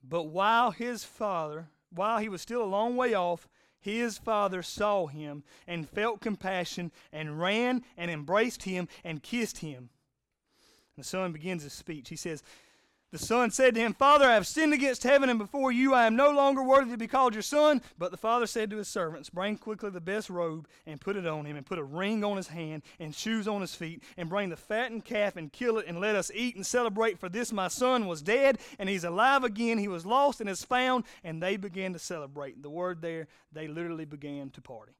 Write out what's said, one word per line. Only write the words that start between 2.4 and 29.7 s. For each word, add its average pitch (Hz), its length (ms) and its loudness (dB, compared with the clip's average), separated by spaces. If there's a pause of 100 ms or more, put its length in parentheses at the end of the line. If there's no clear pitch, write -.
still 240 220 -4
a - 20 0
long 208 300 0
way 247 200 2
off, 175 340 0 (320)
his 220 360 -2
father 202 460 0
saw 202 460 0
him 147 340 -12 (240)
and 170 220 -6
felt 214 320 -2
compassion 185 720 -4 (200)
and 151 280 -8
ran 240 440 0 (120)
and 170 120 -6
embraced 175 540 0
him 180 260 -4 (140)
and 160 220 -8
kissed 226 340 -4
him." 127 320 -12 (1040)
The 143 60 -18
son 185 300 -4
begins 160 320 -6
his 139 80 -14
speech. 151 380 -12
He 160 60 -10
says, 160 280 -8 (680)
the 156 80 -12
son 233 320 2
said 254 240 6
to 226 60 2
him, 226 140 0
"Father, 277 320 8
I 240 80 8
have 196 120 4
sinned 302 280 2
against 269 280 0
heaven 277 280 6
and 233 80 2
before 262 340 0
you. 262 220 4
I 240 120 8
am 220 80 6
no 285 160 8
longer 277 320 4
worthy 262 280 6
to 240 80 -6
be 226 80 -6
called 254 260 4
your 214 100 -4
son." 294 380 4 (160)
But 175 140 -4
the 175 80 -12
father 233 280 2
said 214 220 -2
to 208 80 -8
his 208 120 -8
servants, 160 420 -6
"Bring 196 260 -4
quickly 214 320 -8
the 185 100 -8
best 190 300 -4
robe 165 400 -4 (160)
and 151 160 -14
put 202 160 -4
it 180 100 -4
on 156 200 -4
him, 147 100 -10
and 139 80 -12
put 185 140 -6
a 151 60 -4
ring 190 380 -2
on 208 140 0
his 185 120 -6
hand 156 340 -10 (160)
and 156 160 -10
shoes 214 340 -4
on 202 140 -2
his 170 120 -8
feet, 165 280 -12 (160)
and 170 100 -6
bring 196 220 -2
the 160 80 -8
fattened 226 480 -6
calf 208 300 -2
and 160 140 -10
kill 233 280 0
it, 180 80 -6
and 170 120 -8
let 208 180 0
us 180 180 -2
eat 240 200 -2
and 190 120 -8
celebrate. 226 520 0
For 180 120 -8
this 226 200 -4
my 190 180 -2
son 247 380 2
was 165 140 -4
dead, 254 380 4 (200)
and 196 120 -4
he's 185 140 -2
alive 240 380 4
again. 226 360 0